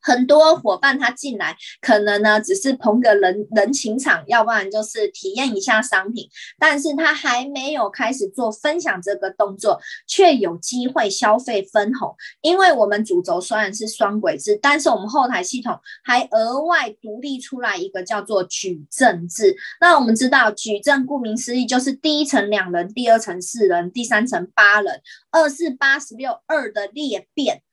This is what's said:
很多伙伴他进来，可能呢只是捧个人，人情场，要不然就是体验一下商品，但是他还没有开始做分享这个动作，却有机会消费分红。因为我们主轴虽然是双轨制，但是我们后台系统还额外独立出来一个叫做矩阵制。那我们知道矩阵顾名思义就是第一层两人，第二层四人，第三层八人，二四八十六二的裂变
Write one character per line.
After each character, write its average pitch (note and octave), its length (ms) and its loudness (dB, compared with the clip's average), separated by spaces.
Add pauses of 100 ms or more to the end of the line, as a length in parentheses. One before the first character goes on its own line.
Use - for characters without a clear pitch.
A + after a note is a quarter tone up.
很 B3+ 220 4
多 D#4 300 8
伙 B3 200 0
伴 C4+ 220 0
他 B3 140 -2
进 B3+ 260 -10
来， E3 180 -6 (240)
可 G#3 200 4
能 G#3 220 0
呢 G#3+ 180 4
只 F4+ 160 -2
是 C4+ 160 -2
捧 A#3 280 2
个 A3+ 140 6
人， G3+ 400 2
人 G#3+ 180 2
情 A3 240 -4
场， C4+ 300 -2
要 A#3 160 2
不 A#3 80 0
然 G3+ 180 -2
就 G#3+ 140 -4
是 G#3+ 240 -4
体 - 280 -8
验 A#3+ 220 -2
一 G3 40 -4
下 A3 200 2
商 G3 300 -2
品， A#3+ 180 -10 (300)
但 D4+ 180 2
是 C#4+ 200 -2
他 D4+ 180 0
还 C4+ 360 -2
没 C#4 200 -8
有 B3 180 -2
开 A#3+ 240 -4
始 A3+ 160 -6
做 A3+ 220 -4
分 D4+ 300 -2
享 G#3 200 -4
这 G3 140 -4
个 F#3+ 160 -6
动 G3 260 -4
作， G3 240 0 (280)
却 F4 260 6
有 F3+ 220 -2
机 B3 320 -6
会 B3+ 200 -2
消 G#3+ 300 2
费 A3+ 240 -4
分 G#3 320 -2
红。 - 220 -8 (240)
因 F4 180 2
为 F#4 140 6
我 A#3 120 4
们 G#3 200 0
主 F3 180 0
轴 F3 180 -2
虽 G#3+ 160 -4
然 F#3+ 160 -2
是 G#3+ 140 -8
双 G#3+ 340 -2
轨 D#3+ 160 0
制， G#3 240 0
但 C#4+ 200 2
是 C#4+ 100 2
我 A3+ 60 2
们 G3 120 -8
后 B3+ 200 2
台 A#3 120 -2
系 C4 220 -8
统 F#3+ 160 -6 (240)
还 B3 200 0 (100)
额 B3 300 0
外 D#4 280 0 (100)
独 A3 200 -12
立 C4+ 180 -8
出 B3+ 220 -12
来 G#3+ 160 -4
一 F#3 120 -8
个 F#3+ 140 -8
叫 G#3 180 -6
做 G3 220 -2
矩 F3+ 480 -8
阵 F3 380 0
制。 G3 260 2 (260)
那 E4+ 140 6
我 C4+ 100 4
们 A3+ 120 4
知 B3+ 120 0
道 B3+ 220 4
矩 G#3+ 300 -6
阵 C4+ 260 0
顾 C#4 140 -6
名 A3 160 -6
思 A#3+ 200 -6
义 B3 80 0
就 B3+ 140 0
是 C4 140 -2
第 D4+ 260 -2
一 D4+ 60 0
层 A#3+ 260 0
两 F#3+ 220 -2
人， F3+ 200 -4
第 A#3+ 160 -4
二 A3+ 120 8
层 F#3 200 -8
四 G#3 280 0
人， F3 240 0
第 B3 100 -6
三 A3 240 0
层 F3+ 260 -6
八 G#3 280 6
人， F#3+ 200 -6 (300)
二 D#4 180 4
四 D4 220 -4
八 C4+ 300 0
十 A3 160 -18
六 B3+ 300 -8
二 G#3+ 260 -2
的 G3+ 160 -6
裂 C4 460 -8
变 - 280 -2 (100)